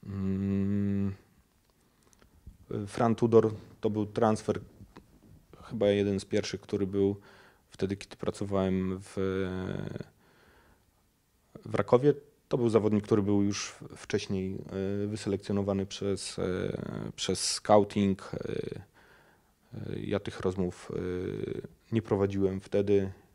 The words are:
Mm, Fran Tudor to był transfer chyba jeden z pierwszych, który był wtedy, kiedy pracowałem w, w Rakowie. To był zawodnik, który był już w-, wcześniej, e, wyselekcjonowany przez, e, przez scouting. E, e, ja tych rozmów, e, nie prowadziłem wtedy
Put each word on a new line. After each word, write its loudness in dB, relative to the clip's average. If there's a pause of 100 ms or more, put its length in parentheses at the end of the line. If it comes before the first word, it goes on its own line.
Mm, 0 (1700)
Fran 2
Tudor 6 (260)
to 0
był 0
transfer 2 (1040)
chyba 2
jeden 4
z -12
pierwszych, -2
który -2
był 2 (540)
wtedy, -4
kiedy -16
pracowałem -2
w, -18 (2500)
w -10
Rakowie. 6 (340)
To 0
był 4
zawodnik, 4
który 4
był 4
już -2
w-, -16
wcześniej, -4 (500)
e, -4
wyselekcjonowany -2
przez, -6
e, -4
przez -2
scouting. 4
E, -6 (1400)
e, -8
ja -4
tych -10
rozmów, -4
e, -4 (960)
nie 2
prowadziłem 2
wtedy 2 (220)